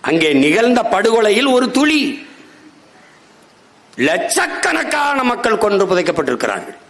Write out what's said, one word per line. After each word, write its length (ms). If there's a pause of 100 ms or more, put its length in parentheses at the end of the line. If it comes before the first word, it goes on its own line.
அங்கே 340
நிகழ்ந்த 500
படுகொலையில் 640
ஒரு 220
துளி. 300 (2000)
லட்சக்கணக்கான 1300
மக்கள் 380
கொன்று 240
புதைக்கப்பட்டிருக்கிறார்கள். 920 (120)